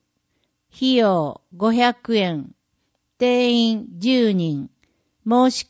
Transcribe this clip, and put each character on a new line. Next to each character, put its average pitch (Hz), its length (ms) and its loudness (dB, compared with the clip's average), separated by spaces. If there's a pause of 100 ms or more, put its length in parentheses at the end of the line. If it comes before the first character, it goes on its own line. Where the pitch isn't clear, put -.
(760)
費 262 200 0
用、 185 440 0 (160)
五 208 160 0
百 240 460 0
円。 170 360 -4 (680)
定 247 320 0
員、 226 360 0 (120)
十 226 340 2
人。 160 360 -4 (560)
申 247 240 2
し - 200 -6